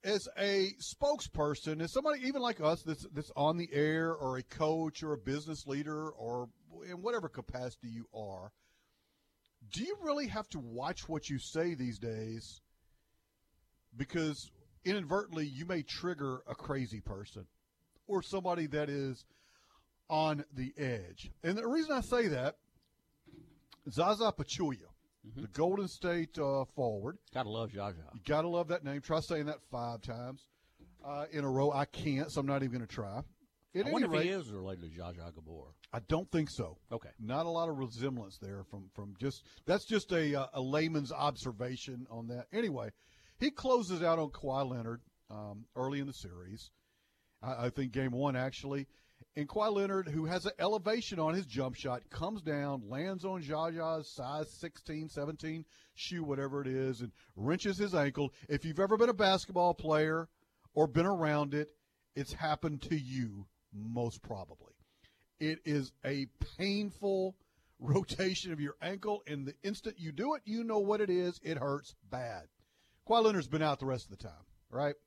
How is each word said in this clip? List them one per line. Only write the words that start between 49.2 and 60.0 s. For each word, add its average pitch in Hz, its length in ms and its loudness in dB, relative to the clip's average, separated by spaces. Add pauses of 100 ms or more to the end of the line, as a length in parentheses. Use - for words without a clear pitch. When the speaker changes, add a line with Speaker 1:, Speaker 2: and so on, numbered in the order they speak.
Speaker 1:
And 147 120 -2
Kawhi 214 240 2
Leonard, 196 360 2
who 156 180 0
has 180 200 0
an 196 140 -2
elevation 208 600 2
on 156 140 4
his 185 120 0
jump 127 300 -2
shot, 123 340 -4
comes 185 320 -4
down, 143 480 0
lands 170 340 -4
on 185 200 -2
Zsa 156 300 0
Zsa's 160 360 -2
size 147 400 -4
sixteen, 156 580 -8
seventeen 156 580 -4 (280)
shoe, 170 300 -4
whatever 139 380 0
it 135 60 -2
is, 131 340 0
and 117 100 -6 (240)
wrenches 175 420 2
his 202 160 2
ankle. 143 400 4 (160)
If 147 160 2
you've 160 140 0
ever 196 180 6
been 233 120 8
a 233 40 4
basketball 185 600 6
player 156 560 4 (440)